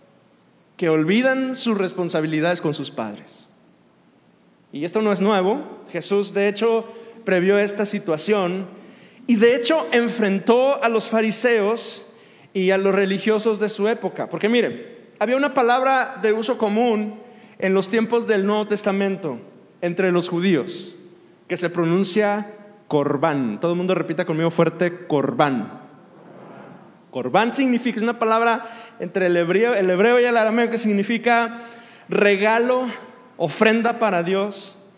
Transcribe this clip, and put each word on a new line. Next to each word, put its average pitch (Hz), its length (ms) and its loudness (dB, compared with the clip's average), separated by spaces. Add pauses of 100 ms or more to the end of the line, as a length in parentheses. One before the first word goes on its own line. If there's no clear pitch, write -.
(760)
que 170 140 0
olvidan 254 680 2
sus 220 220 0
responsabilidades 170 800 -2
con 160 140 -2
sus 135 160 -8
padres. - 580 -12 (1300)
Y 143 120 -6
esto 220 160 -2
no 208 100 2
es 180 80 -2
nuevo. 202 640 0 (100)
Jesús, 190 400 -2
de 202 160 0
hecho, 220 420 0 (360)
previó 190 320 4
esta 202 260 0
situación 190 800 -2 (600)
y, 233 100 4
de 233 180 6
hecho, 285 380 0
enfrentó 240 880 2
a 233 60 4
los 226 220 -2
fariseos 220 1040 -2 (380)
y 190 160 0
a 190 80 2
los 196 160 2
religiosos 208 680 0
de 208 80 0
su 202 180 -2
época. 196 440 -4
Porque, 170 180 -2
mire, 220 720 -2
había 233 180 0
una 269 160 0
palabra 254 680 2
de 214 100 2
uso 226 240 -2
común 214 640 0 (380)
en 190 160 0
los 190 160 0
tiempos 226 360 0
del 196 200 2
Nuevo 208 200 0
Testamento 196 720 -2 (440)
entre 180 280 0
los 175 200 0
judíos 170 640 -2 (540)
que 175 100 -4
se 175 100 -2
pronuncia 196 840 0 (380)
corbán. 143 720 0
Todo 170 120 0
el 175 40 -2
mundo 185 180 0
repita 165 300 -2
conmigo 165 260 0
fuerte: 170 560 0
corbán. 135 760 0 (1300)
Corbán 175 420 0
significa, 240 460 0
es 202 40 -2
una 233 160 -2
palabra 226 480 2 (340)
entre 180 260 -2
el 175 100 2
hebreo, 190 380 2
el 190 160 2
hebreo 226 280 4
y 240 60 4
el 240 140 2
arameo 226 320 2
que 233 80 -4
significa 226 840 0 (480)
regalo, 214 800 2 (520)
ofrenda 220 600 2
para 185 240 0
Dios. 196 760 -6